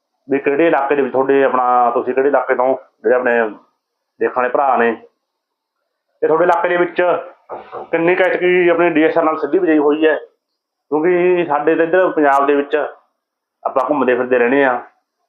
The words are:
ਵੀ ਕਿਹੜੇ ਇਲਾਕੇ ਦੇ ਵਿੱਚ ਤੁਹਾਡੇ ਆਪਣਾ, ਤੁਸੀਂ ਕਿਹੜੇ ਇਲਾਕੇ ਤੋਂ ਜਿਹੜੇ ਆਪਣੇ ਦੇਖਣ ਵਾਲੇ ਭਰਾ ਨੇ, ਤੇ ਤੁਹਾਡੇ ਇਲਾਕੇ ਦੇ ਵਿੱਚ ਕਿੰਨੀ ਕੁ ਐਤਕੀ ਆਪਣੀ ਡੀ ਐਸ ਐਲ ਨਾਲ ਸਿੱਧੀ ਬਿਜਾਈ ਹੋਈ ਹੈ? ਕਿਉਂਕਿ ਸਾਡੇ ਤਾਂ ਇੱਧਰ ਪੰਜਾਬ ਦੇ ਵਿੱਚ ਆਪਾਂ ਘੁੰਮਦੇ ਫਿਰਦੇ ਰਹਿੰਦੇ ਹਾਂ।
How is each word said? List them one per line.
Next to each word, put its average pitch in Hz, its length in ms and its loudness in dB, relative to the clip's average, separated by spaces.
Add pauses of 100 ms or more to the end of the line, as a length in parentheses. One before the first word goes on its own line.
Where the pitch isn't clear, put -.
(280)
ਵੀ 139 120 -2
ਕਿਹੜੇ 143 280 0
ਇਲਾਕੇ 143 280 0
ਦੇ 143 60 0
ਵਿੱਚ 123 120 -4
ਤੁਹਾਡੇ 135 300 2
ਆਪਣਾ, 123 480 2
ਤੁਸੀਂ 123 220 -4
ਕਿਹੜੇ 135 160 0
ਇਲਾਕੇ 131 260 0
ਤੋਂ 127 200 0 (280)
ਜਿਹੜੇ 113 120 2
ਆਪਣੇ 120 340 0 (680)
ਦੇਖਣ 113 160 -2
ਵਾਲੇ 123 140 -2
ਭਰਾ 139 280 0
ਨੇ, - 140 2 (1300)
ਤੇ 156 60 0
ਤੁਹਾਡੇ 160 160 2
ਇਲਾਕੇ 175 260 0
ਦੇ 180 80 0
ਵਿੱਚ 175 240 -2 (880)
ਕਿੰਨੀ 165 240 0
ਕੁ 185 80 0
ਐਤਕੀ 180 460 0
ਆਪਣੀ 170 200 2
ਡੀ 156 140 0
ਐਸ 160 140 0
ਐਲ 165 80 0
ਨਾਲ 156 120 -2
ਸਿੱਧੀ 151 220 -2
ਬਿਜਾਈ 160 180 2
ਹੋਈ 151 280 0
ਹੈ? 156 100 2
ਕਿਉਂਕਿ 175 1300 -4
ਸਾਡੇ 147 280 0
ਤਾਂ 165 100 0
ਇੱਧਰ 175 260 0
ਪੰਜਾਬ 139 360 2
ਦੇ 147 80 2
ਵਿੱਚ 143 200 -2
ਆਪਾਂ - 1120 -8
ਘੁੰਮਦੇ 131 260 0
ਫਿਰਦੇ 127 220 -2
ਰਹਿੰਦੇ 123 280 2
ਹਾਂ। 123 140 0 (500)